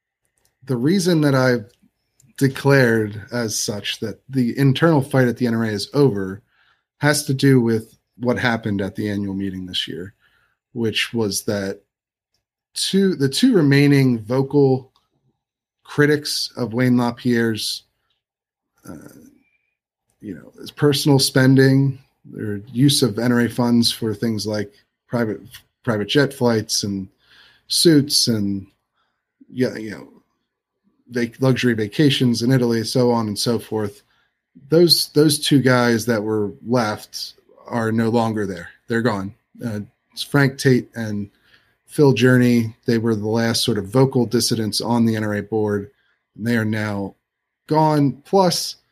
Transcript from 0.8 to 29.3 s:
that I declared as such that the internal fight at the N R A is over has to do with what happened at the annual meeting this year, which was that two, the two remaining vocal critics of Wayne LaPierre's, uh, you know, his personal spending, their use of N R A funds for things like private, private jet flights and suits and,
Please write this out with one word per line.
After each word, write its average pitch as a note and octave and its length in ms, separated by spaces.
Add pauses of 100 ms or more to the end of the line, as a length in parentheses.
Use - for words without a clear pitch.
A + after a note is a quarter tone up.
that C#3+ 120
I B2+ 220 (840)
declared A#2+ 800 (120)
as A#2 260
such - 420
that G#2 280
the B2+ 300
internal C#3 440
fight B2+ 260
at A#2 80
the B2 100
N A#2 80
R A2+ 100
A A2 40
is G#2 240
over G2+ 480 (580)
has D3 280
to C#3 80
do C3+ 260
with A2+ 380 (200)
what A#2+ 200
happened A2+ 420
at F#2+ 140
the G#2+ 160
annual G2+ 240
meeting F#2+ 320
this F#2 220
year, F2 260 (580)
which A2+ 400
was A2 300
that G2 380 (960)
two, F#3+ 400
the C#3 140
two B3+ 260
remaining C#3 680
vocal C3 720 (920)
critics - 720
of A#2+ 160
Wayne B2 240
LaPierre's, A#2 840 (1080)
uh, F#2 60 (1300)
you G#2 140
know, A#1 260
his A2 100
personal C#3+ 480
spending, C3+ 800 (260)
their G#2 340 (140)
use C3+ 300
of A2 160
N A#2+ 140
R A#2+ 80
A A#2 80
funds A#2+ 420
for A2 240
things G#2+ 320
like G#2+ 260 (360)
private, A#2 320 (420)
private G#2 260
jet C#3+ 240
flights A2+ 520
and G2 240 (580)
suits C#3+ 640
and, G2 380 (840)